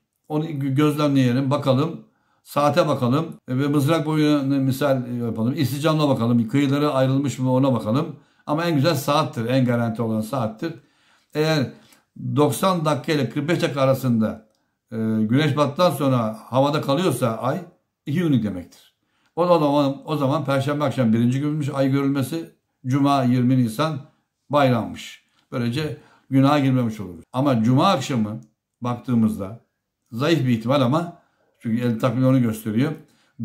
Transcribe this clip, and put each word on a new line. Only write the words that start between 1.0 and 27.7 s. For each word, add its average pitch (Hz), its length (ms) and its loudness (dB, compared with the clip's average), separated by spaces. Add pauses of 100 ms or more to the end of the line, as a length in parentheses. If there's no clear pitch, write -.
bakalım. 131 560 -2 (360)
Saate 147 440 2
bakalım, 131 380 0 (220)
e, 127 120 -2
ve 143 80 0
mızrak 147 380 2
boyuna 151 540 2
misal 131 580 0
yapalım. 117 400 -2
İsticamla 147 520 0
bakalım. 117 380 2
Kıyıları 143 440 0
ayrılmış 135 480 0
mı 131 140 0
ona 131 200 2
bakalım. 117 420 -2 (300)
Ama 160 200 -2
en 170 100 0
güzel 147 200 2
saattir, 135 500 -2
en 127 200 2
garanti 120 360 -2
olan 110 200 -2
saattir. 127 520 -6 (600)
Eğer 151 380 0 (640)
doksan 160 500 2
dakika 147 260 -2
ile 143 180 0
kırk 147 200 -4
beş 165 120 0
dakika 139 200 -2
arasında, 127 640 0 (440)
e, 113 40 -10 (240)
güneş 131 380 2
battıktan 165 340 2
sonra 123 540 0
havada 143 360 0
kalıyorsa 135 560 0
ay 139 240 -2 (440)
iki 151 140 -2
günlük 143 240 2
demektir. 92 520 -10 (400)
O, 170 100 0
o 175 140 6
zaman, 143 460 0
o 156 120 -4
zaman 143 280 0
Perşembe 139 380 -2
akşam 117 300 0
birinci 123 260 2
günmüş 151 300 -2
ay 139 220 0
görülmesi, 139 580 -2 (360)
Cuma 139 380 2
yirmi 127 340 2
Nisan 131 420 -2 (500)
bayrammış. 120 760 -2 (260)
Böylece 131 460 -4 (320)
günaha 139 340 4
girmemiş 127 360 0
oluruz. 90 240 -12 (100)
Ama 127 300 0
Cuma 131 240 4